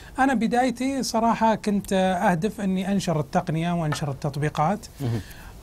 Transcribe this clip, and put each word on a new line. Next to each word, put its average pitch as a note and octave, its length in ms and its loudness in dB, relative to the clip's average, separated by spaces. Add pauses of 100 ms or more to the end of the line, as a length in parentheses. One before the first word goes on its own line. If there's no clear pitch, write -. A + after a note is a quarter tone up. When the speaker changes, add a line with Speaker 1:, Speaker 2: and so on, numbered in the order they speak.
(180)
Speaker 1:
أنا C4+ 160 4
بدايتي B3 680 0
صراحة A3+ 520 2
كنت G3+ 380 0
أهدف F#3 680 2
أني F#3+ 320 0
أنشر E3+ 280 0
التقنية E3 520 -2
وأنشر D3+ 380 -2
التطبيقات، D3+ 760 -2 (140)
Speaker 2:
مهم. A#2 200 -2 (420)